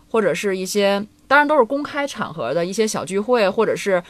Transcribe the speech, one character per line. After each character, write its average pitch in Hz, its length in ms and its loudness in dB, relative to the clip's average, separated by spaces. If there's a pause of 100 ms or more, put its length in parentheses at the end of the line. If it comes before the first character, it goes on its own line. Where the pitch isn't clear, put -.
或 226 120 2
者 165 120 2
是 190 240 -2
一 185 80 -4
些， 202 400 0 (220)
当 277 100 4
然 294 100 4
都 302 100 4
是 247 60 6
公 277 200 -2
开 285 240 -6
场 214 260 -8
合 135 200 -4
的 170 120 0
一 190 60 -8
些 214 160 0
小 147 180 -4
聚 190 140 -4
会， 214 300 2
或 214 160 0
者 139 100 0
是 180 340 0